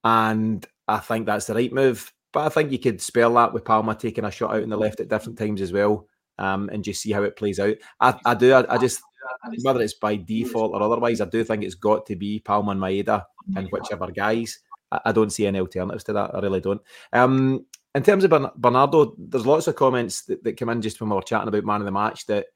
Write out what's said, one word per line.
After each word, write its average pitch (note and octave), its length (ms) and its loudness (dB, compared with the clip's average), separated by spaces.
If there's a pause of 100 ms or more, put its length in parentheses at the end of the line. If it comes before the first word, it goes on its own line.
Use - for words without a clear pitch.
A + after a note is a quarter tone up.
And A2 600 0 (220)
I G#2+ 120 0
think A2+ 260 -4
that's G#2 220 -2
the G#2 80 -4
right A#2+ 180 0
move. C3 400 0 (180)
But D3+ 140 -2
I D#3 40 2
think D#3 220 2
you B2+ 80 -2
could G#2+ 220 0
spell A#2 320 2
that A#2 180 6
with A#2 140 -6
Palma A2 300 2
taking A2 280 -6
a G#2 80 -4
shot G#2+ 240 -4
out G#2 80 0
in A2+ 60 -6
the G#2+ 80 -4
left G#2+ 220 -2
at - 100 -8
different A2 280 -4
times G#2+ 220 -4
as F#2 140 -4
well, G#2 340 0 (300)
um, G2 340 -4
and G#2 120 -8
just G2+ 180 -8
see G#2+ 100 -6
how G2+ 120 0
it G2+ 120 -4
plays G2+ 240 -4
out. G#2 160 0 (240)
I, C3 260 4
I A#2+ 100 4
do, B2 180 6
I, B2+ 220 4
I - 20 0
just, B2 240 0 (640)
whether C3 180 0
it's G#2+ 140 -4
by G#2+ 200 -2
default A2 580 -4
or G2 80 -2
otherwise, A#2 380 0
I G2+ 60 -2
do A2+ 180 -2
think G#2+ 200 -4
it's F#2+ 120 -8
got G#2+ 300 0
to G2+ 100 -6
be G#2 240 -6
Palma G#2 320 -2
and F#2+ 80 -4
Maeda G2 440 -2 (320)
and F#2+ 140 -6
whichever F2+ 420 -8
guys. A2 480 -4 (320)
I, - 140 -4
I A2+ 60 0
don't G#2+ 200 2
see G#2 160 0
any G2 120 -2
alternatives F#2 460 -6
to G#2+ 80 -6
that. G2 220 -4
I F#2+ 40 -4
really F#2+ 220 -2
don't. G2 200 -4 (300)
Um, C3 540 4 (300)
in C#3 80 0
terms G3 200 6
of F3+ 60 4
Bern-, C#3+ 260 4
Bernardo, C3+ 640 4
there's A#2 300 -4
lots D#3 200 4
of D#3+ 80 -2
comments B2+ 500 0
that, - 180 -8
that A2+ 140 -4
came A#2 120 -4
in A#2 120 -2
just G#2+ 200 -6
when G#2+ 80 -4
we G#2 60 0
were F#2+ 60 0
chatting A2 260 -2
about G#2 180 -2
man G#2 160 -2
of G2+ 40 -6
the G2+ 60 -6
match G#2 360 -4
that G#2 280 -2